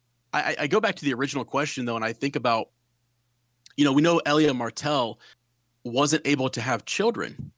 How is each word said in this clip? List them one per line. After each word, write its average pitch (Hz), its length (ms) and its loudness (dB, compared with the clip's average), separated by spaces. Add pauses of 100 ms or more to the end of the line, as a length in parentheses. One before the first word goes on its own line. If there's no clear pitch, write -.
(340)
I, 147 80 0
I, 143 200 -2
I 147 60 -2
go 185 120 2
back 208 160 0
to - 100 -12
the 135 80 0
original 131 320 -4
question 135 400 -4
though, 117 100 -2
and 110 100 -4
I 117 80 -2
think 139 220 -4
about, 117 320 0 (1080)
you 143 80 4
know, 139 80 4
we 147 80 6
know 170 240 4
Elia 147 280 4
Martell 123 680 -4 (640)
wasn't 143 440 0
able 131 220 2
to 120 120 -6
have 120 240 -2
children - 720 -4